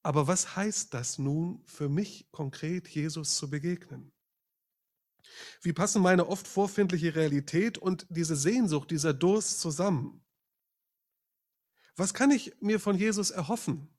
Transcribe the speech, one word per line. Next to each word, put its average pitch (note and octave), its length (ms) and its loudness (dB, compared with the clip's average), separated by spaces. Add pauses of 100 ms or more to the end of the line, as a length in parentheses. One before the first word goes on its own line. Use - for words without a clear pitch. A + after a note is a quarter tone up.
Aber D3 240 2
was - 280 0
heißt G#3 380 -4
das B2 240 -6
nun D3+ 480 -2
für D3 240 -6
mich G3+ 420 -4
konkret, D#3+ 560 -6
Jesus D3+ 500 -4
zu C#3+ 120 -6
begegnen? D3+ 600 -6 (1500)
Wie E3+ 100 0
passen G3+ 300 2
meine F3+ 240 6
oft F#3+ 200 -6
vorfindliche F#3 680 0
Realität D#3 640 0
und F#3 300 -2
diese E3 260 -2
Sehnsucht, D#3+ 560 2
dieser D3+ 240 0
Durst F#3+ 460 2
zusammen? E3 600 -2 (1700)
Was F#3+ 180 -2
kann C4+ 160 4
ich B3+ 320 2
mir G#3 180 2
von G3+ 160 2
Jesus G3+ 360 0
erhoffen? D3 680 -4